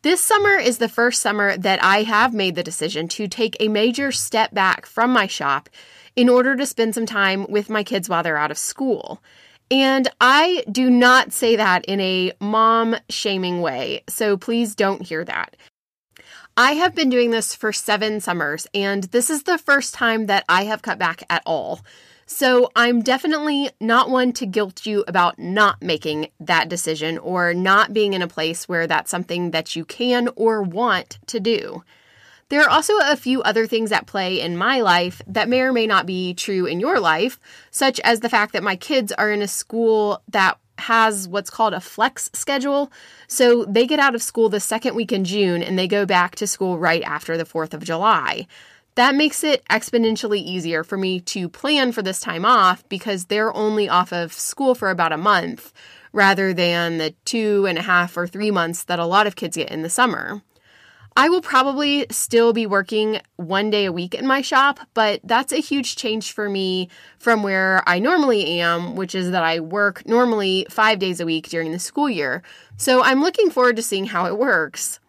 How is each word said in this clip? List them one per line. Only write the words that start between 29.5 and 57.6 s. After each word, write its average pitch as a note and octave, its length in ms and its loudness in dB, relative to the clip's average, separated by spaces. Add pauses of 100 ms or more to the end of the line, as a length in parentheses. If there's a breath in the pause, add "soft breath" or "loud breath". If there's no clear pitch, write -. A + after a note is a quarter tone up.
that D#3+ 240 -6
you E3 100 -8
can B3 500 0
or A3 280 0
want F#3+ 640 -4
to A#3 120 -6
do. - 440 -2 (680 soft breath)
There C#4+ 120 2
are D4 80 6
also D#4 320 4
a C#4+ 160 2
few B3+ 260 -2
other A3 240 2
things A3 240 0
at - 160 -2
play F#3 340 -4
in E3+ 160 -4
my A#3+ 240 0
life F3+ 460 2
that G#3+ 220 -2
may B3+ 120 2
or C4 100 0
may A#3 140 2
not F#3+ 200 2
be F#3 280 -4
true F#3 320 -2
in E3 140 -4
your C4+ 200 0
life, F3+ 400 0 (320 loud breath)
such C4+ 280 0
as A3+ 220 2
the A#3 80 -2
fact G#3+ 240 0
that F3+ 100 -4
my F#3+ 140 -2
kids B3+ 340 -2
are G#3 200 0
in G#3 100 -2
a G3+ 60 -2
school A3 840 0
that F#3+ 280 2 (220)
has A3 480 2
what's F#3+ 220 -6
called A3 240 0
a F3 80 -6
flex - 520 -4
schedule. C#4 580 -2 (360 loud breath)
So A#3+ 380 4
they A3+ 220 2
get D4+ 120 0
out C#4 160 4
of A3+ 60 -4
school A3+ 260 0
the G3+ 120 0
second A3+ 360 -4
week A3 160 -4
in F#3+ 140 0
June F3+ 380 0
and F#3 140 -4
they F#3 100 0
go G3+ 180 2
back F3+ 300 2
to G#3 120 -6
school F#3 300 -4
right E3 260 0
after D3+ 320 -6
the E3 100 -4
fourth D#3+ 280 -6
of D3+ 100 -10
July. E3+ 640 0 (480 loud breath)
That C4+ 200 4
makes D4 280 0
it D4 260 0
exponentially A3 680 0
easier E3 460 -4
for G3 140 -8
me F#3 240 -2
to F3+ 280 -6
plan C4+ 420 0
for A3+ 100 -6
this F#3+ 180 -4
time E3+ 260 -6
off G3 440 4
because F#3+ 360 -6
they're G#3+ 300 0
only G#3+ 340 0
off F3+ 240 2
of E3+ 200 -6
school - 400 -2
for A3+ 160 -2
about E3+ 220 0
a D#3 60 -4
month G#3 560 0 (400 loud breath)
rather G3 400 2
than E3+ 440 0
the D#3 160 -4 (120)
two G#3 420 0